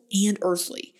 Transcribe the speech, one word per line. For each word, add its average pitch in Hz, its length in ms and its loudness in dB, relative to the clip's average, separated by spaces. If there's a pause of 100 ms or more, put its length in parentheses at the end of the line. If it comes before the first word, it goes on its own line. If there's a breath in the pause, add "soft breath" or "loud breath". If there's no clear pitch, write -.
(120)
and 202 300 2
earthly. - 580 -4